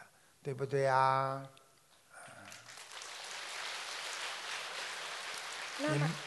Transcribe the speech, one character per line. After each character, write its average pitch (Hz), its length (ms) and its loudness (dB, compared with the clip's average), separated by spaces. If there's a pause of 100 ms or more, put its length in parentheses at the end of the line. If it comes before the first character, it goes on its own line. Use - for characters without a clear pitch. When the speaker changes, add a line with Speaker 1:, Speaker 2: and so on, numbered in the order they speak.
(420)
Speaker 1:
对 139 120 -2
不 127 120 -2
对 135 200 4
啊？ 135 640 6 (4000)
Speaker 2:
那 285 80 4
么 147 240 6 (160)